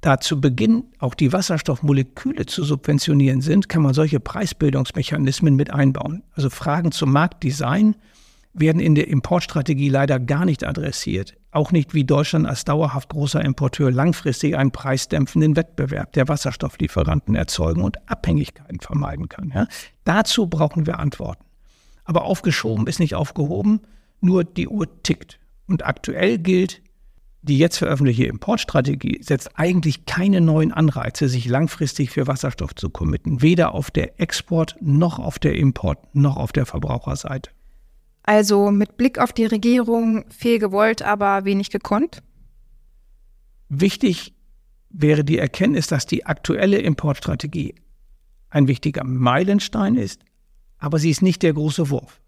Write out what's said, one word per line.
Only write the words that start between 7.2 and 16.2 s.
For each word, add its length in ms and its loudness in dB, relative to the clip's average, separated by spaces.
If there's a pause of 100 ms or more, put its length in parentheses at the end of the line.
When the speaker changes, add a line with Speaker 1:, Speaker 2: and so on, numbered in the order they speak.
Speaker 1:
werden 280 2
in 140 4
der 140 2
Importstrategie 800 0
leider 320 2
gar 240 0
nicht 200 0
adressiert. 720 -6 (160)
Auch 220 0
nicht, 220 2
wie 100 2
Deutschland 420 2
als 180 -6
dauerhaft 440 -2
großer 360 -2
Importeur 460 0
langfristig 680 0
einen 140 2
preisdämpfenden 840 0
Wettbewerb 560 -4
der 160 2